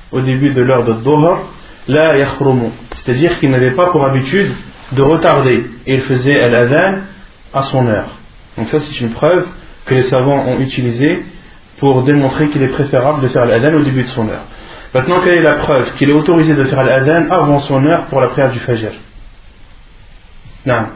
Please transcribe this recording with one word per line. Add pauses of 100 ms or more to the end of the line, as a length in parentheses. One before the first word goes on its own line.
(120)
au
début
de
l'heure
de
Dhuhr, (480)
لا
يخرم. (200)
C'est-à-dire
qu'il
n'avait
pas
pour
habitude (400)
de
retarder, (220)
et
il
faisait
l'adhan (540)
à
son
heure. (380)
Donc
ça,
c'est
une
preuve (380)
que
les
savants
ont
utilisée (560)
pour
démontrer
qu'il
est
préférable
de
faire
l'adhan
au
début
de
son
heure. (500)
Maintenant,
quelle
est
la
preuve
qu'il
est
autorisé
de
faire
l'adhan
avant
son
heure
pour
la
prière
du
Fajr ? (1800)
Non. (120)